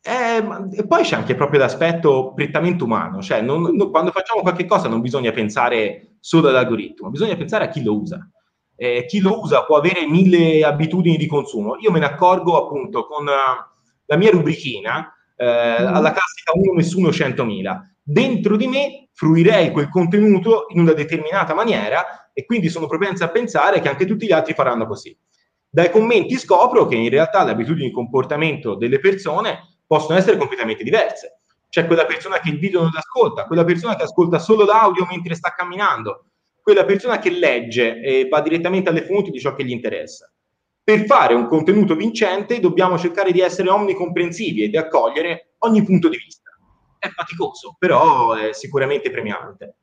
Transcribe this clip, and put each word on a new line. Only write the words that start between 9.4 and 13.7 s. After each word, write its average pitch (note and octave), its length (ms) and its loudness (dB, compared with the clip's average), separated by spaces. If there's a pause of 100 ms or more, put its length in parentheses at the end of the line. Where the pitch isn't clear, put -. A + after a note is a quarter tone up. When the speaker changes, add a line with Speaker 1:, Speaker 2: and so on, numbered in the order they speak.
Speaker 1:
usa C#3+ 240 2
può D#3 140 4
avere E3+ 280 0
mille E3 560 4
abitudini D#3 540 2
di D3 100 -2
consumo. B2+ 540 -4
Io G#3+ 100 2
me F#3 80 2
ne E3 60 2
accorgo E3+ 580 2
appunto A#2+ 440 -6
con, D3 200 -8
eh, C#3+ 60 0 (720)